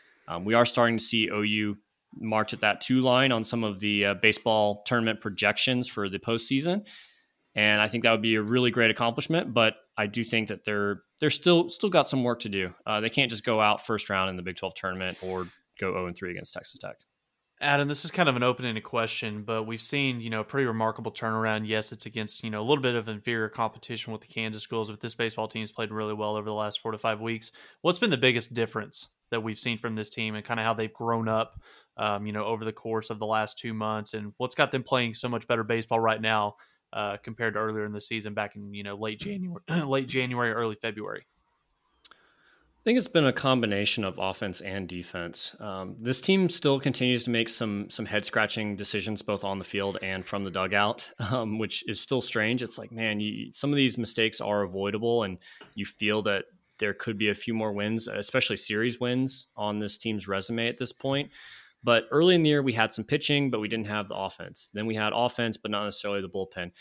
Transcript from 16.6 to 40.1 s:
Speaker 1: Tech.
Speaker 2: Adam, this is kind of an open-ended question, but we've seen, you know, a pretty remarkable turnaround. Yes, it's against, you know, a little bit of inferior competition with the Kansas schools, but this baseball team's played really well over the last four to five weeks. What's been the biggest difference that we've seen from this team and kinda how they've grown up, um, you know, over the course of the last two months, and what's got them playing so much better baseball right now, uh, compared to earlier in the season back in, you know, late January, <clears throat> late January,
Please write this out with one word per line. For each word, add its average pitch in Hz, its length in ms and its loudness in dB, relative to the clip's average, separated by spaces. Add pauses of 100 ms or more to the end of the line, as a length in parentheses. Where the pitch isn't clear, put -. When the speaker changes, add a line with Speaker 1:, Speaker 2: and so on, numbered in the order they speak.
Speaker 1:
Tech. - 160 -12 (640)
Speaker 2:
Adam, 143 280 2
this 147 160 -4
is 160 60 -6
kind 170 180 4
of 123 80 2
an 123 60 2
open-ended 123 420 0
question, 113 580 -4
but 110 200 -2
we've 113 180 -6
seen, 131 400 -2
you 113 80 -8
know, 110 100 -2
a 107 60 -4
pretty 139 200 0
remarkable 113 460 -2
turnaround. 110 560 0
Yes, 107 240 -2
it's 110 140 -10
against, 110 360 -6
you 113 80 -6
know, 107 120 -4
a - 20 -4
little 139 180 4
bit 123 140 2
of 113 140 -2
inferior 110 400 -2
competition 113 640 -6
with 107 80 -10
the - 60 -20
Kansas 110 360 -6
schools, 110 260 -4
but 107 120 -14
this 113 140 -8
baseball 110 340 -2
team's 110 200 -6
played 110 220 -6
really 107 220 -4
well 107 240 -2
over 104 80 -4
the 107 80 -4
last 107 260 -4
four 113 140 -4
to 107 40 -8
five 110 220 0
weeks. 113 320 -6 (300)
What's 175 180 2
been 220 120 2
the 143 60 4
biggest 120 360 2
difference 113 560 -4 (220)
that 113 120 -2
we've 110 160 -4
seen 117 180 -2
from 113 180 -4
this 107 140 -4
team 110 260 -4
and 104 100 -8
kinda 117 180 -2
how 113 100 4
they've 110 200 -2
grown 117 340 0
up, 110 340 0 (360)
um, 104 280 -2
you 107 60 -4
know, 107 140 -4
over 110 180 -2
the 110 80 -2
course 110 380 -4
of 110 100 -6
the 107 60 -4
last 110 320 0
two 113 160 -6
months, 107 400 -4
and 104 240 -8
what's 127 180 -4
got 147 160 2
them 131 120 -2
playing 120 300 0
so - 140 -6
much 117 180 -2
better 117 200 0
baseball 113 340 0
right 110 220 2
now, 107 340 2 (380)
uh, 104 240 -4
compared 113 380 -4
to 107 40 0
earlier 107 260 -2
in 104 60 -6
the 104 100 -8
season 107 320 -6
back 104 220 -4
in, 101 180 -12
you 101 100 -10
know, 101 120 -8
late 107 240 -6
January, 185 480 -6
<clears throat> 160 180 0
late 135 220 0
January, 123 460 0